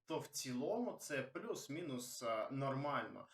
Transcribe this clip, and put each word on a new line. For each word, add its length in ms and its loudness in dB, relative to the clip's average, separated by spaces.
то 120 0
в 80 -2
цілому 640 2
це 300 -2
плюс-мінус, 1000 -4
е, 280 2
нормально. 840 2